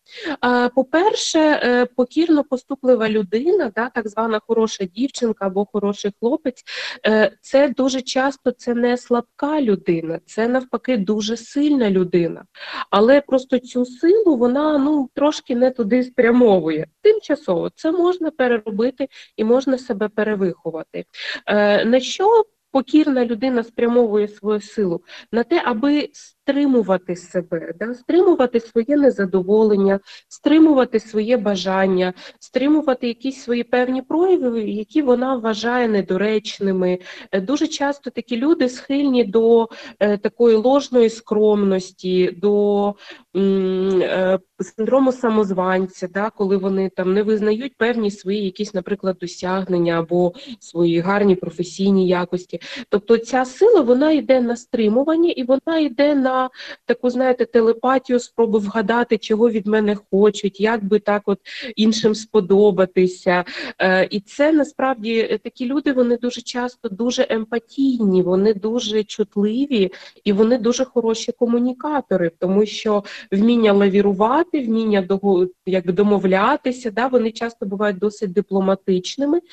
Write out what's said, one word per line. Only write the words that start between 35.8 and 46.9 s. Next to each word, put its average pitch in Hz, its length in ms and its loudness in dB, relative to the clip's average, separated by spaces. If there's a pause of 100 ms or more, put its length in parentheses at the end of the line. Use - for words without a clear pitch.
недоречними. 190 1080 -2 (340)
Е, 190 80 0
дуже 277 260 -2
часто 285 440 -6
такі 240 260 -8
люди 269 320 0
схильні 262 560 0
до, 226 440 2 (320)
е, 208 160 2
такої 226 400 2
ложної 247 540 2
скромності, 196 1300 0
до, 202 580 0 (420)
м, 190 680 0
е, 185 360 0 (220)
синдрому 247 520 0
самозванця, 190 960 -2
да? 196 220 -6
Коли 196 260 -2
вони 190 400 -2